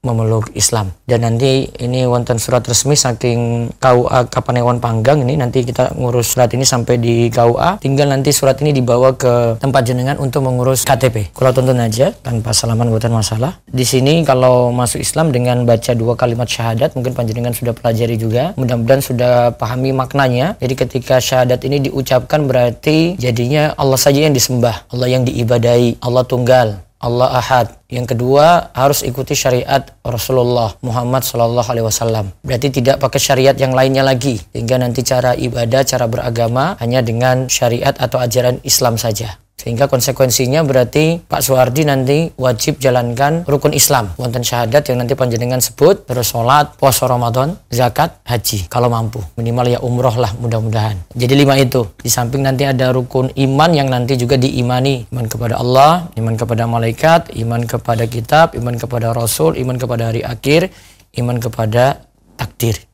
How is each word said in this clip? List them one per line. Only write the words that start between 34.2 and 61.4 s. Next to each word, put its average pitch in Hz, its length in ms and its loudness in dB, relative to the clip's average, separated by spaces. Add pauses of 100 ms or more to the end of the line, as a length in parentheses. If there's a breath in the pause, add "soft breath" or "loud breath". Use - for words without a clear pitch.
Sehingga 117 320 -2
nanti 123 240 -2
cara 123 320 0
ibadah, 123 480 0
cara 123 240 -2
beragama 123 720 -2
hanya 120 240 0
dengan 127 400 0
syariat 123 480 0
atau 127 240 -4
ajaran 123 480 0
Islam 117 320 0
saja. 110 400 -6 (180)
Sehingga 120 340 -2
konsekuensinya 131 720 0
berarti 147 640 2
Pak 151 160 -2
Suhardi 127 460 2
nanti 143 500 0
wajib 127 400 -2
jalankan 127 720 0
rukun 147 240 0
Islam. 120 400 0
Wonten 123 320 -4
syahadat 120 460 0
yang 123 100 -2
nanti 127 160 -2
panjenengan 123 400 -2
sebut, 165 480 2
terus 123 240 -4
sholat, 131 480 0
puasa 127 320 2
Ramadan, 127 480 0 (140)
zakat, 127 560 0
haji, 107 420 -4
kalau 123 160 0
mampu. 113 320 -2 (160)
Minimal 117 320 -2
ya 123 160 0
umroh 123 320 0
lah 120 240 0
mudah-mudahan. 110 600 -2 (180)
Jadi 123 160 2
lima 139 240 4
itu. 127 240 2 (160)
Di - 80 -12
samping 127 400 -2
nanti 131 160 0
ada 131 320 0
rukun 127 400 -2
iman 135 400 2
yang 139 160 2
nanti 123 240 0
juga 123 240 0
diimani. 127 720 0
Iman 123 160 -6
kepada 117 320 -4
Allah, 143 560 2
iman 113 240 -2
kepada 117 320 -2
malaikat, 117 640 0
iman 117 320 -4
kepada 117 400 -2
kitab, 120 480 0
iman 120 240 -6
kepada 117 320 -4
Rasul, 117 480 -2
iman 123 240 -4
kepada 117 320 -4
hari 117 80 -4
akhir, 156 480 0 (480 loud breath)
iman 120 240 -4